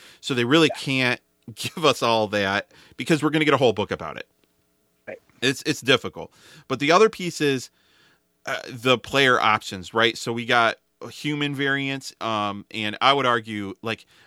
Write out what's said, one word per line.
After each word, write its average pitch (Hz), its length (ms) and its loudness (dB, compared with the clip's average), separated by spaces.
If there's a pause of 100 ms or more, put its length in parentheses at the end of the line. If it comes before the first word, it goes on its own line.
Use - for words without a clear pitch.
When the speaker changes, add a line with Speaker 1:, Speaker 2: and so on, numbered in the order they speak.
(200)
Speaker 1:
So - 140 -6
they 120 120 0
really 151 220 6
Speaker 2:
Yeah. - 120 -8
Speaker 1:
can't 131 420 -2 (160)
<laughs> - 180 -20
give - 300 -4
us 135 180 2
all 113 240 2
that 101 440 -2 (260)
because 151 260 0
we're 151 60 2
gonna 156 160 0
get 147 80 4
a 135 40 6
whole 123 160 4
book 95 180 -4
about 82 260 -8
it. - 100 -14 (800)
Speaker 2:
Right. - 120 -14 (220)
Speaker 1:
It's, 131 240 -2
it's 147 160 -4
difficult. 113 520 -2 (340)
But 135 120 -4
the 143 120 2
other 196 180 8
piece 180 300 -8
is, 139 300 -2 (760)
uh, 127 220 -6
the 123 300 2
player 135 420 2
options, 104 540 0
right? 113 240 2
So - 160 -6
we 117 120 -8
got 117 320 2 (340)
human 147 420 -6
variants, 139 680 -4
um, 104 500 -4
and 107 300 -6
I 135 120 6
would 139 140 0
argue, 110 560 -2
like, 110 220 -6 (220)